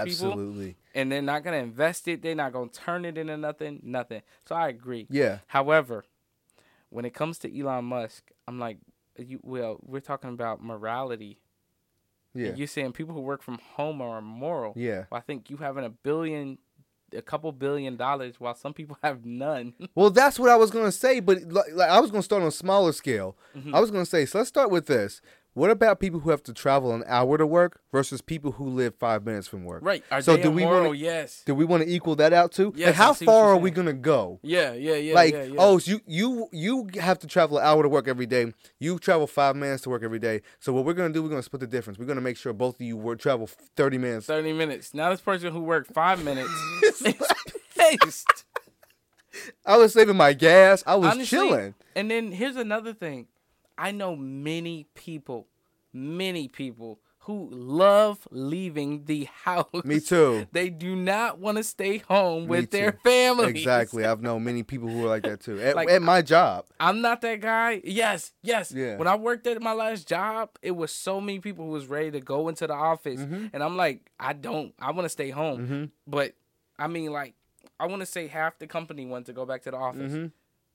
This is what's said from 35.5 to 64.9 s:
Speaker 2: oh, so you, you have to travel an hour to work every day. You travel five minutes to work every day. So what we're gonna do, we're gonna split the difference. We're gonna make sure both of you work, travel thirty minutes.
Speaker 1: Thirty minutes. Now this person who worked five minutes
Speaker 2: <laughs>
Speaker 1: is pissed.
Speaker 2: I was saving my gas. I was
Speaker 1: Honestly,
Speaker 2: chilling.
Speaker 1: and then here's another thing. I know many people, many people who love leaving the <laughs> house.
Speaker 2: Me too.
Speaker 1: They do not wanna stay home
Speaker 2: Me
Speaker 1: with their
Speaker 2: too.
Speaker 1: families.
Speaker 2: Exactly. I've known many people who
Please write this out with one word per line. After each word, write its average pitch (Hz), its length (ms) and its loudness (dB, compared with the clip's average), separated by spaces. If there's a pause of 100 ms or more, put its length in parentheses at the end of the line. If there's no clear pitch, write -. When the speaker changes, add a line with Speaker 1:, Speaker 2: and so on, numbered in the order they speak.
Speaker 2:
oh, 185 220 8
so 185 260 -4
you, 226 480 -4
you 208 340 -4 (120)
have 180 200 0
to 160 80 -18
travel 151 300 2
an 135 80 2
hour 156 160 6
to 147 80 4
work 135 180 2
every 127 200 -2
day. 117 260 0 (240)
You 165 220 -4
travel 165 260 2
five 139 300 2
minutes 139 280 -4
to 131 60 -10
work 120 140 -4
every 113 160 -6
day. 110 240 -4 (160)
So - 120 -6
what 131 140 0
we're 165 80 0
gonna 175 180 -2
do, 160 120 -2
we're 156 60 -6
gonna 143 120 -6
split 123 200 -12
the 127 60 -10
difference. 110 300 -8
We're 120 80 -10
gonna 131 160 -6
make 123 160 -4
sure 120 160 -6
both 123 220 -2
of - 60 -16
you 117 140 -8
work, 110 240 -6
travel 120 280 -2 (280)
thirty 135 220 0
minutes. 120 300 -4
Speaker 1:
Thirty 156 260 -2
minutes. 156 400 -6
Now 156 160 -2
this 185 100 -2
person 180 320 -4
who 170 100 -8
worked 160 320 -2
five 175 300 0
minutes 135 280 -4 (320)
Speaker 2:
<laughs> - 0 -
Speaker 1:
is 254 320 2 (600)
pissed. - 720 4 (1200)
Speaker 2:
I 202 120 6
was 220 160 10
saving 220 240 8
my 143 160 10
gas. 180 520 10
I 180 100 4
was 185 160 6
Speaker 1:
Honestly, 247 260 0
Speaker 2:
chilling. 131 360 2 (220)
Speaker 1:
and 202 140 -4
then 226 220 -4
here's 240 240 -6
another 220 380 -6
thing. 147 340 -12 (500)
I 185 140 -6
know 190 240 -6
many 151 800 -8
people, 139 520 -14 (460)
many 160 540 -6
people 117 520 -14 (200)
who 202 320 -12
love 196 800 4
leaving 147 760 -6
the 147 200 -4 (100)
<laughs> - 80 -20
house. 180 240 -2 (180)
Speaker 2:
Me 147 140 0
too. 139 520 2
Speaker 1:
They 180 180 -2
do 175 260 -8
not 190 440 -2
wanna 214 240 -4
stay 202 360 -4
home 180 440 0
Speaker 2:
Me 165 60 -8
Speaker 1:
with 175 220 -2
their 208 220 0
Speaker 2:
too. - 100 -10
Speaker 1:
families. 247 460 4
Speaker 2:
Exactly. 120 540 0
I've 110 180 0
known 117 220 -4
many 120 200 -4
people 117 260 -8
who 117 160 -4